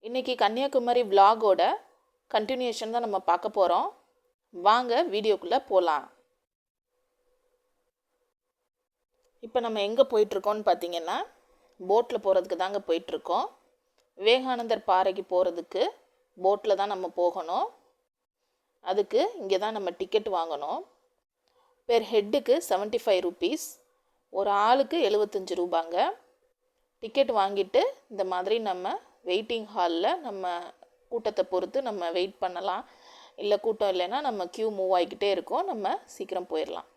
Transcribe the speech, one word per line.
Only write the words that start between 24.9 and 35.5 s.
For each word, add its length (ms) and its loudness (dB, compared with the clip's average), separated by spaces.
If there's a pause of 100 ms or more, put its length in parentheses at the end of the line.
எழுபத்தஞ்சு 560 -2
ரூபாங்க. 340 -2 (1040)
டிக்கெட் 360 0
வாங்கிட்டு 420 2 (320)
இந்த 180 -4
மாதிரி 260 0 (100)
நம்ம 260 -4 (360)
வெயிட்டிங் 440 -2
ஹால்ல 340 0 (200)
நம்ம 260 -6 (580)
கூட்டத்தை 400 -2
பொறுத்து 280 -2 (100)
நம்ம 280 -6
வெயிட் 280 -2
பண்ணலாம். 400 -4 (580)
இல்ல 120 2 (100)
கூட்டம் 300 0
இல்லைன்னா 240 -2 (100)
நம்ம 260 -4
கியூ 140 -2 (100)
மூவ் 200 2
ஆகிக்கிட்டே 360 0
இருக்கோம், 360 -4